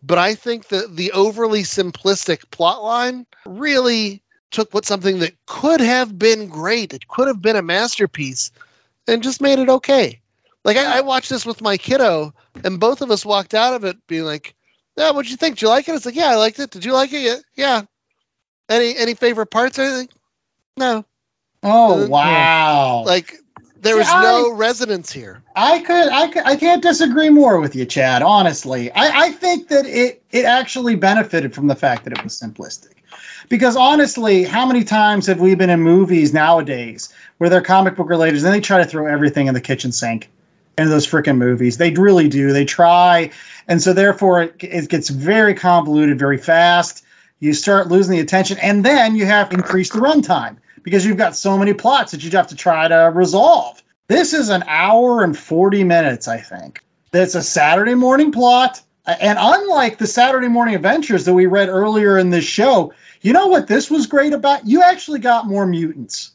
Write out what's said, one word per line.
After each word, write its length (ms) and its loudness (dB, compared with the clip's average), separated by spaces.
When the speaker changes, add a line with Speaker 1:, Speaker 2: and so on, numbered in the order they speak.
Speaker 1:
but 160 -2
I 180 0
think 340 -10
that 260 -8
the 160 -8
overly 520 -2
simplistic 880 -6
plotline 720 -4
really 760 -4
took 240 -6
what 120 -4
something 340 -4
that 140 -6
could 360 -2
have 360 -2
been 300 0
great, 460 -6
it 120 -18
could 220 -4
have 140 -6
been 160 0
a 40 -4
masterpiece, 880 -6
and 160 -2
just 200 -6
made 180 2
it 80 0
okay. 540 0
Like, 140 0
I, 220 -2
I 20 -2
watched 280 -4
this 160 -8
with 160 -12
my 140 -2
kiddo, 580 -2
and 160 -6
both 220 0
of 100 -4
us 140 -4
walked 280 -4
out 200 0
of 100 -8
it 140 -8
being 160 -8
like, 320 -12
"Yeah, 160 -2
what'd 180 -6
you 60 -14
think? 200 -4
Did 80 -10
you 60 2
like 200 0
it?" 60 -4
It's 100 -8
like, 100 -10
"Yeah, 160 -2
I 40 2
liked 240 -2
it." 120 -10
"Did 140 -16
you 80 -4
like 180 0
it?" 100 -8
"Yeah." 140 -4
"Yeah." 260 -2
"Any, 260 0
any 180 -4
favorite 340 -4
parts 320 -4
or 40 -2
anything?" 260 -6
"No." 300 -4
Speaker 2:
Oh, 300 4
Speaker 1:
And 100 0
then, 60 -4
Speaker 2:
wow. 960 2
Speaker 1:
like, 300 -2
there 120 0
Speaker 2:
See, 60 2
Speaker 1:
was 80 2
no 460 4
Speaker 2:
I, 20 -10
Speaker 1:
resonance 560 -4
here. 300 -18
Speaker 2:
I 240 2
could, 300 2
I 200 0
could, 160 -4
I 100 2
can't 280 0
disagree 460 2
more 300 6
with 160 -6
you, 100 -4
Chad, 360 0
honestly. 720 0
I, 360 2
I 40 -2
think 380 -4
that 160 2
it, 360 -2
it 140 0
actually 500 0
benefited 600 0
from 120 -2
the 80 0
fact 280 -4
that 100 -12
it 100 -12
was 160 -12
simplistic. 520 -16
Because 260 2
honestly, 680 2
how 240 -2
many 160 0
times 440 0
have 120 0
we 160 4
been 140 2
in 120 2
movies 520 4
nowadays 760 -2
where 120 2
they're 120 4
comic 340 2
book 140 -6
related 340 0
and 100 2
they 80 2
try 180 0
to 60 2
throw 260 -6
everything 360 0
in 60 0
the 80 -4
kitchen 300 -6
sink 380 -8
in 120 0
those 180 0
frickin' 300 0
movies? 400 0
They 140 2
really 360 4
do. 260 0
They 120 2
try. 680 4
And 140 0
so 120 2
therefore, 500 2
it, 160 -8
it 300 -8
gets 200 -2
very 460 0
convoluted 640 0
very 180 -2
fast. 640 0
You 140 -2
start 340 0
losing 280 2
the 60 0
attention, 380 -2
and 260 0
then 300 2
you 100 0
have 240 2
to 60 -6
increase 360 -2
the 80 -4
runtime 580 0
because 220 0
you've 120 0
got 180 0
so 220 -2
many 160 0
plots 380 0
that 120 -12
you'd 100 -10
have 140 2
to 80 -18
try 320 0
to 260 4
resolve. 680 2
This 260 0
is 160 -2
an 180 0
hour 560 2
and 140 -2
forty 480 0
minutes, 420 0
I 120 -6
think. 440 -20
That's 240 0
a 80 -4
Saturday 520 0
morning 360 2
plot. 500 2
And 340 0
unlike 600 0
the 80 -4
Saturday 420 0
morning 260 0
adventures 500 -2
that 80 2
we 120 4
read 240 2
earlier 480 2
in 140 2
this 120 0
show, 500 0
you 120 2
know 140 4
what 200 2
this 240 -2
was 160 0
great 260 0
about? 320 0
You 160 4
actually 380 2
got 280 0
more 180 -2
mutants. 680 -6